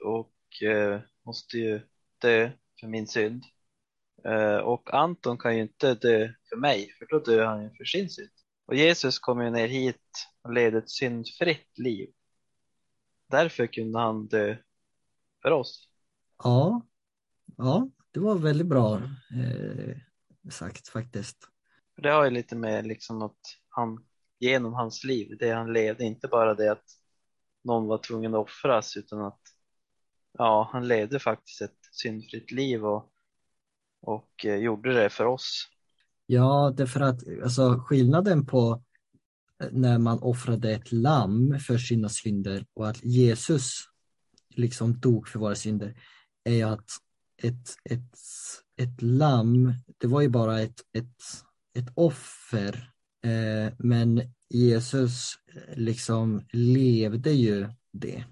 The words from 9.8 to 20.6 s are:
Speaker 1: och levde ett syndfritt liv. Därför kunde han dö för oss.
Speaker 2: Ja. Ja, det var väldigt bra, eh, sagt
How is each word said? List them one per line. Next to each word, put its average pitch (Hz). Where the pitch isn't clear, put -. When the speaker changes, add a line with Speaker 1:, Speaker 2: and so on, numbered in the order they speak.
Speaker 1:
och 120
levde 117
ett -
syndfritt 131
liv. 117
Därför 139
kunde 113
han 110
dö 107
för 135
oss. -
Speaker 2:
Ja. 147
Ja, 165
det -
var 208
väldigt 156
bra, 113
eh, -
sagt -